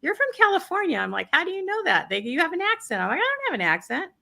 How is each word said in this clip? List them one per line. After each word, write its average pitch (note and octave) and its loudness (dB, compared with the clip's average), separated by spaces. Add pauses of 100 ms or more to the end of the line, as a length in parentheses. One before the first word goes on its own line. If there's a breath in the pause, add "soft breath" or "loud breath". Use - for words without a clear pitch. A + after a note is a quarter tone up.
You're F4 -2
from C#5 2 (100)
California. F#4+ 2
I'm F#3+ 0
like, F#3+ -4
How D#4 4
do F4+ -6
you F#4+ -6
know G#4 -4
that? F3+ 2
They G3+ -2
go, A3 -8
You C4+ 0
have D#4+ 2
an F4+ -4
accent. G#4 -2
I'm F#3 0
like, A#3+ 0
I - 0
don't C5+ 0
have A3+ -2
an F3 2
accent. A#3 0